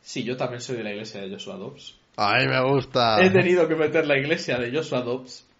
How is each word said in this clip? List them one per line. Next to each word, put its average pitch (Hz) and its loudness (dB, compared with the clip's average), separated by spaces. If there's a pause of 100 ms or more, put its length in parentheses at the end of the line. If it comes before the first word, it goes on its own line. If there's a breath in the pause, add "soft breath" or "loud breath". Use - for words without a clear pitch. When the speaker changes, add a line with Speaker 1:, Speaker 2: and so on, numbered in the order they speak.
Speaker 1:
Sí, 131 -8
yo 123 -6
también 120 -6
soy 127 -8
de 110 -8
la 104 -6
iglesia 104 -10
de 98 -10
Joshua 95 -12
Dobbs. 117 -16 (220)
Speaker 2:
A 104 0
mí 131 2
me 131 0
gusta. 127 2
Speaker 1:
He 190 6
tenido 180 4
que 160 0
meter 156 2
la 143 2
iglesia 147 -2
de 117 -4
Joshua 139 -2
Dobbs. 120 -8 (140)